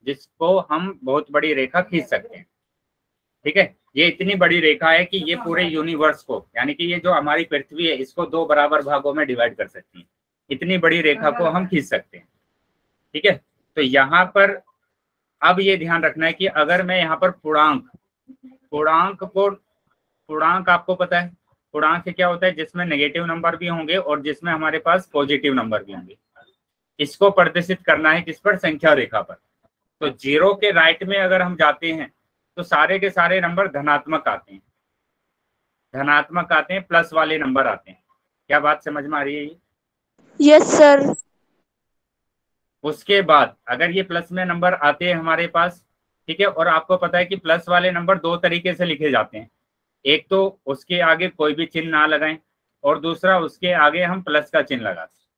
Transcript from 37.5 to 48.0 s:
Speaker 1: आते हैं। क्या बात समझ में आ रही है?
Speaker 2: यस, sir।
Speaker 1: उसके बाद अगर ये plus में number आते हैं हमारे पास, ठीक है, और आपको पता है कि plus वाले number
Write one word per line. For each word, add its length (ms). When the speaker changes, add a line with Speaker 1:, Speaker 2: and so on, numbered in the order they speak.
Speaker 1:
आते 240
हैं। 120
क्या 100
बात 240
समझ 200
में 140
आ 40
रही 140
है? 140
Speaker 2:
यस, 300
sir। 440
Speaker 1:
उसके 380
बाद 320
अगर 220
ये 120
plus 300
में 120
number 300
आते 300
हैं 100
हमारे 340
पास, 340
ठीक 120
है, 60
और 220
आपको 300
पता 200
है 80
कि 120
plus 300
वाले 240
number 260